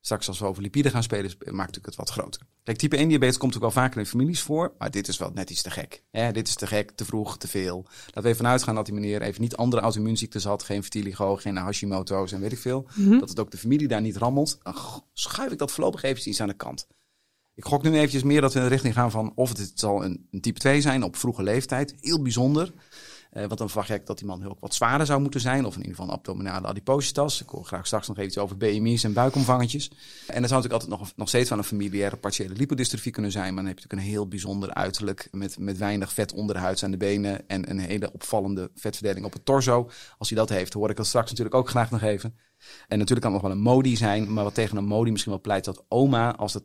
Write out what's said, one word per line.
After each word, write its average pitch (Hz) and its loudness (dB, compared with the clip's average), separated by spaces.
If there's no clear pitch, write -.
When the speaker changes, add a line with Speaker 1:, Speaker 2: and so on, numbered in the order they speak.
Speaker 1:
straks - -2
als 92 -6
we 104 -4
over 98 -2
lipiden 139 2
gaan 123 2
spelen, 101 -2
sp-, - -16
maakt - -8
natuurlijk 95 -6
het - -12
wat - -6
groter. - -6
Kijk, 113 -2
type 147 2
één 151 6
diabetes 127 6
komt 127 2
natuurlijk 113 0
wel 127 6
vaker 127 -2
in 101 -4
families 143 2
voor, 160 0
maar - -4
dit 98 -4
is - -4
wel 92 -4
net 95 -6
iets 87 -4
te 92 -6
gek. - -10
Hè, 113 0
dit 110 -2
is - 0
te - -6
gek, 104 -2
te - -10
vroeg, 107 -4
te - -10
veel. 92 -4
Laten - -10
we 117 4
even 117 4
vanuit 123 4
gaan 110 -2
dat 107 0
die 101 -6
meneer 104 -2
even 107 -6
niet 117 -2
andere 120 2
auto-immuunziektes 107 0
had, 101 -2
geen 101 -4
vitiligo, 98 0
geen 98 -4
Hashimoto's 95 -2
en 98 -6
weet 104 -4
ik - -8
veel. 131 -4
Speaker 2:
Mhm. 202 8
Speaker 1:
Dat - 2
het 90 -4
ook 107 -2
de 92 -14
familie 139 2
daar 110 2
niet 110 -2
rammelt. 135 2
Dan - -8
g-, - -12
schuif - -6
ik - -8
dat 139 -2
voorlopig - 0
eventjes 135 -2
iets 98 -2
aan 107 -2
de 98 -4
kant. - -10
Ik - -16
gok 139 2
nu 160 6
eventjes 139 4
meer 143 6
dat 135 6
we 135 2
in 127 4
de 127 6
richting 127 4
gaan 120 4
van 110 -2
of 123 2
het 98 -6
zal 101 0
een, 90 -4
een 95 -6
type 113 0
twee 139 4
zijn 131 4
op 90 -4
vroege 117 -2
leeftijd. 131 0
Heel 160 0
bijzonder. 135 2
Eh, 104 -8
want 110 -6
dan 110 -4
verwacht 101 -4
ik 104 -4
dat - -6
die 101 -10
man 92 -6
heel 98 -10
wat - -8
zwaarder 135 4
zou 139 2
moeten 143 0
zijn. 131 2
Of 107 -4
in - -10
ieder 98 -8
geval 92 -8
een - -4
abdominale 95 -6
adipositas. 135 0
Ik - -16
hoor - -12
graag 92 -8
straks 104 -4
nog 107 -8
even 98 -4
iets 90 -6
over 98 -4
B 98 -4
M 107 2
I's 117 2
en 107 2
buikomvangetjes. 127 2
En - -8
er 123 2
zou 131 4
natuurlijk 123 -2
altijd 117 -2
nog, - -8
nog 104 -6
steeds 123 4
wel 113 2
een 101 -2
familiaire 101 -2
partiële 95 -4
lipodystrophy 131 -2
kunnen 104 -2
zijn. 95 -2
Maar 92 -4
dan - -4
heb 90 -6
je - -20
natuurlijk 98 -4
een 104 -2
heel 101 -2
bijzonder 98 -6
uiterlijk 98 -4
met, 98 -8
met 95 -6
weinig 101 -2
vet 104 -2
onderhuids 95 -2
aan 95 -2
de 95 -2
benen. 101 -2
En 98 -4
een 98 -2
hele 95 -4
opvallende 98 -2
vetverdeling 104 -4
op 98 -8
het - -12
torso. 123 4
Als 113 -4
hij 110 0
dat 110 4
heeft, 95 0
hoor 104 0
ik 101 -4
dat 110 -2
straks - 2
natuurlijk 117 0
ook 127 4
graag 117 2
nog 117 0
even. 107 -2
En 104 2
natuurlijk 120 4
kan 104 2
het 95 0
nog 95 -2
wel 95 -2
een 104 0
modi 127 6
zijn. 107 2
Maar 107 0
wat 101 -4
tegen 107 0
een 101 0
modi 110 4
misschien 104 -2
wel 95 -4
pleit 98 0
dat - -8
oma, 120 4
als 104 -4
dat 101 -6